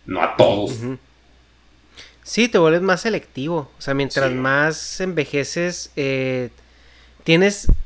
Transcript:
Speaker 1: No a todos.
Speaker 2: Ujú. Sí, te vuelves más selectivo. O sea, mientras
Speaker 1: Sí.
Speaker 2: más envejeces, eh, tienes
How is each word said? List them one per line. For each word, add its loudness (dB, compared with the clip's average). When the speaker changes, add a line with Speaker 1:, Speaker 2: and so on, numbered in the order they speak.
Speaker 1:
No -4
a -2
todos. 4
Speaker 2:
Ujú. -8
Sí, 0
te 2
vuelves 4
más 0
selectivo. -6
O -18
sea, -2
mientras 0
Speaker 1:
Sí. -4
Speaker 2:
más -2
envejeces, -4
eh, -4
tienes 2